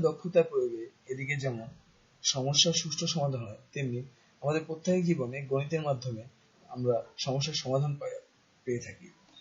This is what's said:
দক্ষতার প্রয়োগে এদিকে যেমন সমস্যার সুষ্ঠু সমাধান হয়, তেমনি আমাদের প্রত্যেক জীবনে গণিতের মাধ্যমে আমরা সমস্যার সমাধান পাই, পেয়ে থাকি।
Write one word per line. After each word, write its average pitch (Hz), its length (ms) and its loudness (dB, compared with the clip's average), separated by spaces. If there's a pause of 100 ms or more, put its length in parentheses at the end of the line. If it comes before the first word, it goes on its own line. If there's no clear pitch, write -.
দক্ষতার 165 440 4
প্রয়োগে 120 320 0 (280)
এদিকে 135 320 -4
যেমন 117 240 -4 (560)
সমস্যার 143 580 4
সুষ্ঠু 165 240 -4 (100)
সমাধান 139 320 0
হয়, 104 140 -14 (120)
তেমনি 127 260 -2 (420)
আমাদের 151 260 0
প্রত্যেক 180 320 2 (100)
জীবনে 135 280 0 (140)
গণিতের 147 360 2
মাধ্যমে 120 360 -2 (460)
আমরা 123 260 2 (300)
সমস্যার 139 380 0
সমাধান 139 360 2
পাই, - 120 -6 (560)
পেয়ে 120 200 -2
থাকি। - 200 -16 (340)